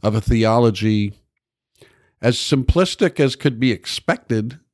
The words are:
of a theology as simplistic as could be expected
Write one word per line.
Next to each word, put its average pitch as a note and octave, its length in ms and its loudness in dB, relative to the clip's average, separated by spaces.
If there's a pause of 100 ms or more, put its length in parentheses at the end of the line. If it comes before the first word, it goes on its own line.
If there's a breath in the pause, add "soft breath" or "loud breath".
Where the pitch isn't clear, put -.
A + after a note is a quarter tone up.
of G#2+ 140 0
a A2 40 0
theology A2 920 2 (1040 soft breath)
as A#2+ 160 0
simplistic E3 840 0
as C3+ 160 2
could B2 240 -2
be C3 100 2
expected - 880 -6 (160)